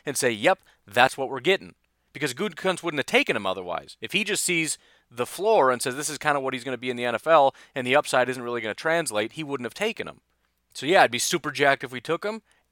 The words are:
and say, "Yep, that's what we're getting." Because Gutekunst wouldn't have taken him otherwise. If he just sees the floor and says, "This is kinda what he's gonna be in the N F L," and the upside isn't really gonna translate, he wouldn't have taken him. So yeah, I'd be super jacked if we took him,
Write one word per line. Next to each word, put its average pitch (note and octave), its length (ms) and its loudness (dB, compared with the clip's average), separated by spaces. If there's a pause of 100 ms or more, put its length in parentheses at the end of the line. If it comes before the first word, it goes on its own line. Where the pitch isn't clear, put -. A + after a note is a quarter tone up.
and C#3 100 -6
say, B2 160 0
"Yep, B2 280 2 (280)
that's A#2+ 300 2
what C3+ 120 -6
we're C3 100 -8
getting." B2 360 -2 (380)
Because C#3 200 -4
Gutekunst F3+ 500 -4
wouldn't D#3+ 160 -4
have B2 60 0
taken A#3+ 300 0
him G#2 100 -4
otherwise. F2+ 560 -6
If A2+ 100 -12
he G3+ 120 0
just G3 200 -2
sees E3 340 -2 (320)
the A#2+ 160 -4
floor F3+ 460 4
and A#2+ 100 0
says, B2+ 140 -4
"This C#3+ 140 -6
is C#3+ 80 -8
kinda C#3+ 220 0
what C3 140 -4
he's B2 100 -8
gonna B2+ 140 -6
be B2 120 -8
in B2 80 -4
the A#2+ 80 -4
N A#2+ 100 0
F G#2+ 120 -4
L," D3 260 6 (220)
and B2+ 100 -4
the B2+ 100 4
upside C3 340 2
isn't B2+ 140 -6
really A#2+ 180 -4
gonna G#2+ 120 -4
translate, C3 600 -2
he D#3+ 100 -10
wouldn't C#3 220 -6
have A2 80 -8
taken G#3 340 -6
him. D2+ 140 -16 (520)
So - 120 -10
yeah, E3+ 180 6
I'd A#2+ 80 4
be A#2+ 80 -2
super D3+ 320 -2
jacked C#3 320 2
if B2+ 80 -8
we B2+ 100 -10
took E3+ 240 -4
him, G#3+ 160 -8 (300)